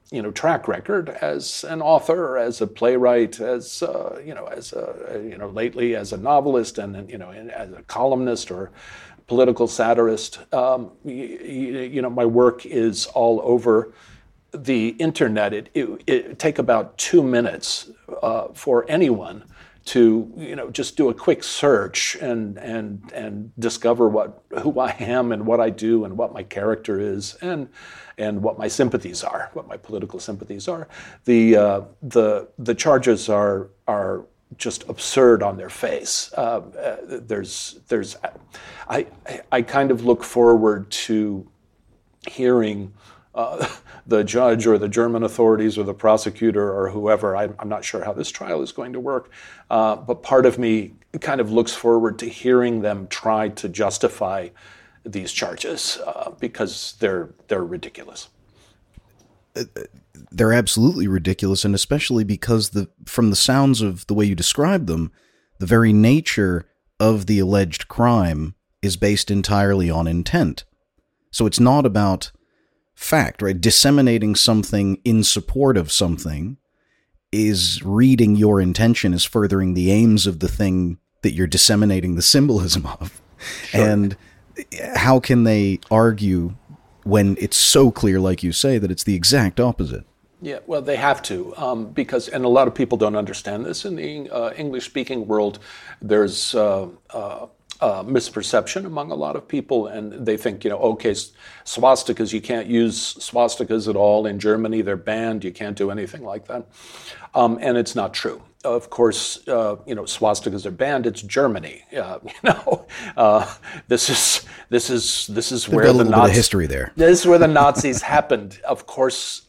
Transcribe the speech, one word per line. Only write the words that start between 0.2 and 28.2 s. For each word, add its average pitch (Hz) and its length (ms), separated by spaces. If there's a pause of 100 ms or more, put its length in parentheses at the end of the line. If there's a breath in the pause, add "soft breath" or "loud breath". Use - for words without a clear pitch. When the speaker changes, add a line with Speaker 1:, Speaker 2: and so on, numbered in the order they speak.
Speaker 1:
know, 104 100
track 160 360
record 185 420
as 147 540
an 160 180
author, 156 560
as 120 220
a 107 80
playwright, 123 720
as, 120 420
uh, - 420
you 151 100
know, - 120
as - 280
a, - 500
you 107 140
know, 101 100
lately 117 480
as 101 160
a 101 60
novelist 131 600
and, 101 320
you 113 80
know, 90 120
and 110 200
as 101 220
a 87 120
columnist 127 680
or 92 200 (560 loud breath)
political 120 400
satirist. 117 720 (140)
Um, 127 380 (120)
y-, 135 380
y-, 131 500
you 135 100
know, 123 80
my 120 160
work 120 400
is 113 420
all 117 340
over 117 520 (580 soft breath)
the 120 380 (100)
internet. 110 540
It, 104 200
it, - 320
it - 340
take 151 200
about 110 380
two 170 260
minutes, 120 640 (320)
uh, 113 320
for 120 360
anyone 110 540 (440 soft breath)
to, 113 480
you 147 200
know, 131 140
just - 280
do 143 100
a 120 60
quick - 300
search 104 720
and, 110 420
and, 107 560
and 107 440
discover 117 520
what, 107 340 (160)
who 127 220
I 123 180
am 120 320
and 107 140
what 117 160
I 110 80
do 110 340
and 95 140
what 113 160
my 101 100
character 104 560
is 101 360
and, 165 340 (480 loud breath)
and 107 260